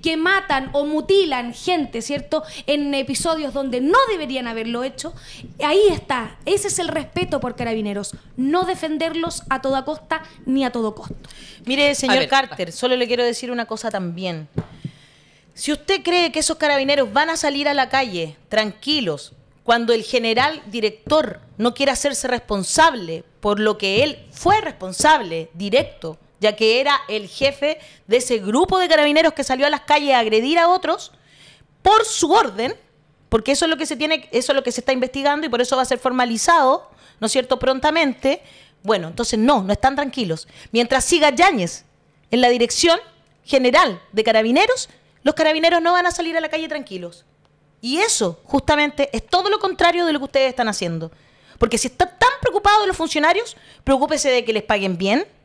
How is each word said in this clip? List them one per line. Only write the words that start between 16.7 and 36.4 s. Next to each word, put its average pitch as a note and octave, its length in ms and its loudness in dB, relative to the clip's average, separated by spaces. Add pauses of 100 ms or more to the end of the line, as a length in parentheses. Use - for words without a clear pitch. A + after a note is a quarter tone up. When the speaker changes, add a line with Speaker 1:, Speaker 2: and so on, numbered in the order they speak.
Speaker 2:
van D4+ 160 2
a E4 80 -4
salir C#4+ 320 -2
a C#4+ 40 0
la C4+ 140 0
calle F#3 480 -4 (140)
tranquilos G#3+ 840 -4 (300)
cuando A#3 300 2
el A3+ 100 0
general B3 640 0
director A3 720 -2 (180)
no A#3 160 0
quiere C#4 180 0
hacerse B3+ 360 -4
responsable G#3+ 960 0 (160)
por G#3 200 0
lo G#3+ 180 0
que G3+ 260 0
él D4 280 -4
fue G#4 300 2
responsable F#3 920 -2
directo, F#3 640 -4 (220)
ya G#3 160 2
que A3+ 260 4
era C#4 260 2
el G#3 200 -6
jefe C#4+ 520 -2 (280)
de A3 100 4
ese B3 220 0
grupo C#4 400 2
de F4+ 80 2
carabineros D#4 460 4
que C#4 100 -6
salió C4 220 0
a D4 40 2
las D4+ 120 -2
calles D4 320 2
a B3 60 4
agredir A#3 400 2
a E4+ 100 4
otros F4+ 420 -2 (720)
por G#4+ 240 6
su - 260 0
orden, B3+ 440 2 (540)
porque A3+ 220 0
eso C#4+ 140 2
es D#4+ 40 0
lo D#4+ 80 0
que D4+ 80 -4
se D4 100 -6
tiene, D4+ 360 -2
eso B3+ 200 0
es C#4 40 4
lo C4+ 80 0
que B3 80 -2
se A#3 100 -6
está C4 120 0
investigando C#4 520 -2
y D4 40 -4
por A#3+ 120 0
eso B3+ 140 0
va C4 60 0
a B3+ 40 2
ser B3 140 -2
formalizado, C4 920 2 (300)